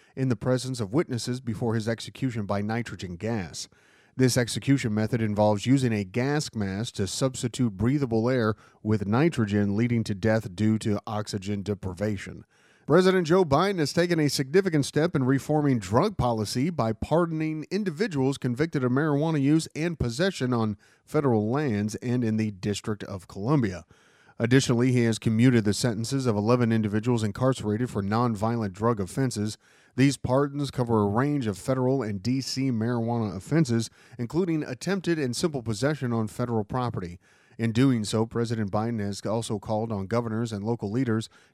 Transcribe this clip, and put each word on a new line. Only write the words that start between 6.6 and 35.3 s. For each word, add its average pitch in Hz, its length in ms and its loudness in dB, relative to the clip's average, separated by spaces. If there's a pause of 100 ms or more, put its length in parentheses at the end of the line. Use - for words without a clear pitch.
to 101 120 -2
substitute 123 680 -2
breathable 117 540 2
air 113 260 2 (260)
with 107 240 0
nitrogen, 104 680 2
leading 117 300 2
to 107 100 -4
death 107 400 0
due 107 220 2
to 107 280 -2
oxygen 104 580 -6
deprivation. 95 800 -6 (420)
President 185 380 6
Joe 180 200 4
Biden 175 320 2
has 147 160 0
taken 175 260 2
a 151 80 4
significant 151 580 2
step 147 300 0
in 139 80 2
reforming 139 560 2
drug 123 380 2
policy 123 520 0
by 127 220 0
pardoning 156 800 -2
individuals 165 640 -2
convicted 131 460 -2
of 123 80 2
marijuana 151 480 2
use 151 360 4
and 160 220 -4
possession 127 540 0
on 110 240 2 (300)
federal 120 440 2
lands 110 460 0
and 123 260 -2
in 110 140 0
the 110 160 0
District 101 520 -4
of - 260 -12
Columbia. 101 560 0 (540)
Additionally, 123 520 4
he 123 120 4
has 113 160 2
commuted 117 440 4
the 101 120 2
sentences 120 500 -2
of 117 100 2
eleven 113 380 4
individuals 110 500 0
incarcerated 113 640 -2
for - 140 -4
nonviolent 110 720 0
drug 110 260 0
offenses. 107 580 -2 (380)
These 131 220 4
pardons 139 520 -2
cover 117 340 2
a 101 40 2
range 127 400 0
of 98 120 -4
federal 131 420 0
and 104 200 -6
D 127 200 -2
C 131 300 -4
marijuana 113 640 -2
offenses, 120 520 0 (280)
including 156 460 -2
attempted 170 540 -4
and 131 160 -2